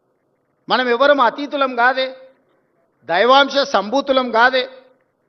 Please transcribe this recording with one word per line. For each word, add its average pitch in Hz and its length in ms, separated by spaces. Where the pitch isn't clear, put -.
మనం 240 200
ఎవరం 277 320
అతీతులం 277 560
కాదే, 262 400
దైవాంశ 247 540
సంభూతులం 254 720
కాదే. 247 380